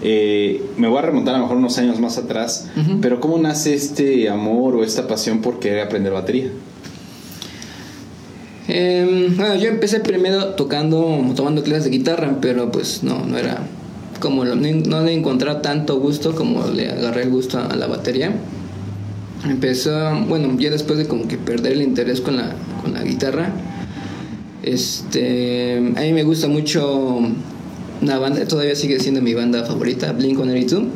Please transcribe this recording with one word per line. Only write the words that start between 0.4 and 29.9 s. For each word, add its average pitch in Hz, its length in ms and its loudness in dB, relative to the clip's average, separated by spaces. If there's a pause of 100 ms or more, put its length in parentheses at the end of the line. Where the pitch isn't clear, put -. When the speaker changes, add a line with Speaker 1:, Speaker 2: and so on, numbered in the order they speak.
Speaker 1:
me 117 100 4
voy 120 120 4
a - 20 0
remontar 127 340 2
a 131 40 2
lo 123 60 2
mejor 123 120 0
unos 127 220 2
años 120 200 2
más 117 180 0
atrás, 113 500 -4 (100)
Speaker 2:
Ujú. 170 240 2
Speaker 1:
pero 247 180 2
¿cómo 160 200 2
nace 151 340 2
este 139 560 2
amor 110 460 2
o 113 80 4
esta - 240 -2
pasión 110 340 0
por 120 180 -2
querer 104 220 0
aprender 98 320 0
batería? 107 360 0 (2250)
Speaker 2:
Em, 180 720 2
bueno, 202 180 2
yo 208 140 2
empecé 214 320 2
primero 190 540 2
tocando, 151 680 2 (120)
tomando 143 280 0
clases 147 220 2
de 135 60 2
guitarra, 139 500 2
pero 123 300 2
pues - 300 -4
no, 127 240 -2
no 123 120 -2
era 123 220 -2 (600)
como 135 240 2
lo, 123 120 2
no, 143 120 2 (180)
no 156 180 2
le 165 100 4
encontraba 147 480 2
tanto 147 380 0
gusto 147 360 0
como 123 320 0
le 120 220 -2
agarré 120 340 -2
el 127 60 0
gusto 127 300 0
a, 123 80 -2
a 127 80 -2
la 123 120 -2
batería. 127 460 -2 (1120)
Empezó, 131 440 2 (360)
bueno, 143 320 2
ya 147 100 2
después 151 300 0
de 151 80 0
como 113 200 -2
que - 100 -4
perder 120 360 -2
el 147 80 2
interés 123 380 0
con 143 160 -2
la, 117 200 -4 (280)
con - 100 -4
la - 100 -6
guitarra, 139 480 -2 (1120)
este, 123 1120 0
a 123 240 0
mí 156 100 2
me 160 120 4
gusta 156 260 2
mucho 143 680 2 (840)
una 143 180 2
banda, 135 280 0
todavía 147 280 2
sigue 143 240 2
siendo 135 220 2
mi 117 120 2
banda 120 300 2
favorita, 120 480 -2